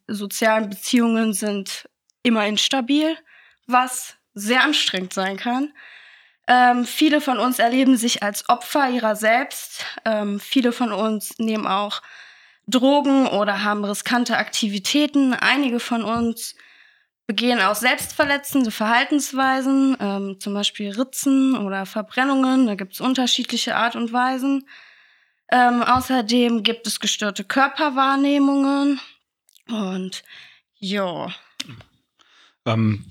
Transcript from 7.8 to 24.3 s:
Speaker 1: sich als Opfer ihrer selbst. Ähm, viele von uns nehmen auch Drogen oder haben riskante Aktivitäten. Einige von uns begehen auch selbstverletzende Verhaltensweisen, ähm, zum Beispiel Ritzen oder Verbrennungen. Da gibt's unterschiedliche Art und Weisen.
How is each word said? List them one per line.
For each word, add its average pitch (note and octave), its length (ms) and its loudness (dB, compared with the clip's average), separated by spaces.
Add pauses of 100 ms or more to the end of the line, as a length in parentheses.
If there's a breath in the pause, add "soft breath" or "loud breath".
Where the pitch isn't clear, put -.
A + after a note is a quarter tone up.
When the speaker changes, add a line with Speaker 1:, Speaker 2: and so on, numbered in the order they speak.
Speaker 1:
sich A#3 240 -2
als G#3 280 -6
Opfer B3+ 420 0
ihrer A3 240 0
selbst. A3+ 680 -2 (220 loud breath)
Ähm, G#3 340 -2
viele A#3+ 320 0
von A#3 200 -2
uns G#3+ 480 -4
nehmen A3 260 -2
auch G#3 380 -4 (640 loud breath)
Drogen C4+ 580 4
oder G3+ 380 0
haben G#3 200 -2
riskante A#3 540 -2
Aktivitäten. B3+ 960 0
Einige A#3+ 460 0
von A#3 240 -4
uns A#3 500 -4 (720 soft breath)
begehen A#3 360 0
auch G3 120 2
selbstverletzende C#4 960 0
Verhaltensweisen, C4+ 1300 2
ähm, G3 400 -4
zum G3+ 140 -6
Beispiel G3+ 380 -4
Ritzen C4 680 0
oder G3 300 -6
Verbrennungen. C4 800 0
Da G3+ 80 -2
gibt's - 260 -10
unterschiedliche B3 720 -2
Art A#3 200 0
und A3+ 180 -6
Weisen. C4 540 -2 (840 soft breath)